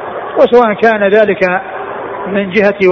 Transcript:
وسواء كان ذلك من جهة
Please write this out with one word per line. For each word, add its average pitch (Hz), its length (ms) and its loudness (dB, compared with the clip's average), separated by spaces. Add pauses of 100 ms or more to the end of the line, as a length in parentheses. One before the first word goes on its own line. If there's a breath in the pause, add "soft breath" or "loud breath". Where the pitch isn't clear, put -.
(380)
وسواء 240 360 4
كان 214 300 0
ذلك 190 580 2 (680)
من 196 220 -4
جهة 196 280 0 (140)